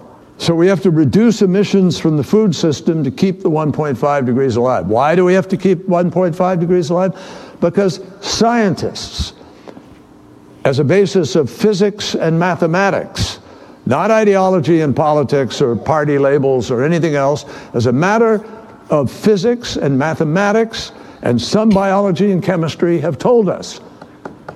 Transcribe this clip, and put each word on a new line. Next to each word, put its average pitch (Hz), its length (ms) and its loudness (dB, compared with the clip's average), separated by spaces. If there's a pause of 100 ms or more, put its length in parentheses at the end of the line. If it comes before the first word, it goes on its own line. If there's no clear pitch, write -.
(380)
So - 160 -2
we 165 140 2
have 196 140 0
to 190 80 2
reduce 165 520 2
emissions 185 560 2
from 156 180 0
the 147 80 0
food 214 320 2
system 160 480 -2
to 135 80 -2
keep 190 300 -2
the 185 80 0
one 156 200 0
point 147 260 -2
five 143 300 0
degrees 127 300 0
alive. 120 300 0
Why 123 280 2
do 185 100 4
we 180 100 4
have 185 140 2
to 190 80 -2
keep 190 300 0
one 175 240 2
point 175 240 0
five 185 260 0
degrees 175 300 0
alive? 180 240 0 (460)
Because 180 400 0 (200)
scientists, - 1120 -2 (1300)
as 135 160 0
a 147 40 2
basis 180 520 2
of 143 140 0
physics 208 680 -2
and 165 220 0
mathematics, 170 1000 -2 (480)
not 165 240 0
ideology 190 720 2
and 143 120 0
politics 147 680 0
or 123 120 2
party 147 440 0
labels 135 520 2
or 127 140 0
anything 160 300 0
else, 139 300 0 (300)
as 120 120 0
a 127 60 2
matter 214 520 2 (460)
of 147 200 0
physics 220 680 0
and 139 220 0
mathematics 190 920 -2 (300)
and 120 180 0
some 220 300 0
biology 196 640 2
and 175 120 0
chemistry 170 560 -2
have 143 180 -4
told 233 300 2
us 90 320 -6 (760)